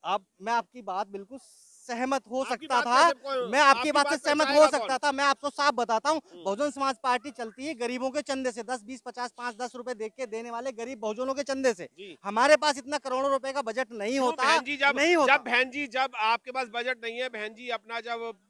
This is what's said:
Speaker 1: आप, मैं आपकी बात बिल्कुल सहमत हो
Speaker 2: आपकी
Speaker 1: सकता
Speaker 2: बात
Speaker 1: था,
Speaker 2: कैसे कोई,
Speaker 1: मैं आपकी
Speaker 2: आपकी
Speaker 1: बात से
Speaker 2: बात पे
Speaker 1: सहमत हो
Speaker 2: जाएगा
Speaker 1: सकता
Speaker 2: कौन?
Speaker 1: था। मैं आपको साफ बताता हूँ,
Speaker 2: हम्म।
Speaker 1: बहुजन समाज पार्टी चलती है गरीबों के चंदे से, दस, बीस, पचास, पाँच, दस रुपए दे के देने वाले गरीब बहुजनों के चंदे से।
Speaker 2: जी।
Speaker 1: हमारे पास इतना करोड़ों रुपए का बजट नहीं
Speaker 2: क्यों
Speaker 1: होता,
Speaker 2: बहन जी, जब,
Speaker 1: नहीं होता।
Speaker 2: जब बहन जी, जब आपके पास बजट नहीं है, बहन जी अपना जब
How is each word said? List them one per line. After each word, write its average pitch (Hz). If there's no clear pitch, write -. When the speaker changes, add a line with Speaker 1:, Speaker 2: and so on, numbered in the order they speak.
Speaker 1:
आप, 190
मैं 220
आपकी 233
बात 196
बिल्कुल 202
सहमत 262
हो 262
Speaker 2:
आपकी 247
Speaker 1:
सकता 254
Speaker 2:
बात -
Speaker 1:
था, 269
Speaker 2:
कैसे 269
कोई, 240
Speaker 1:
मैं 262
आपकी 269
Speaker 2:
आपकी 277
Speaker 1:
बात 285
से 285
Speaker 2:
बात 302
पे 320
Speaker 1:
सहमत 302
हो 277
Speaker 2:
जाएगा 302
Speaker 1:
सकता 262
Speaker 2:
कौन? 262
Speaker 1:
था। 294
मैं 277
आपको 285
साफ 285
बताता 226
हूँ, 311
Speaker 2:
हम्म। 175
Speaker 1:
बहुजन 220
समाज 269
पार्टी 247
चलती 233
है 320
गरीबों 247
के 285
चंदे 262
से, 220
दस, 220
बीस, 240
पचास, 247
पाँच, 240
दस 247
रुपए 247
दे 220
के 254
देने 226
वाले 247
गरीब 233
बहुजनों 220
के 269
चंदे 269
से। 175
Speaker 2:
जी। 175
Speaker 1:
हमारे 240
पास 285
इतना 277
करोड़ों 262
रुपए 269
का 277
बजट 226
नहीं 220
Speaker 2:
क्यों 269
Speaker 1:
होता, 254
Speaker 2:
बहन 302
जी, 277
जब, 277
Speaker 1:
नहीं 320
होता। 277
Speaker 2:
जब 269
बहन 254
जी, 277
जब 254
आपके 226
पास 254
बजट 240
नहीं 233
है, 254
बहन 214
जी 240
अपना 226
जब 233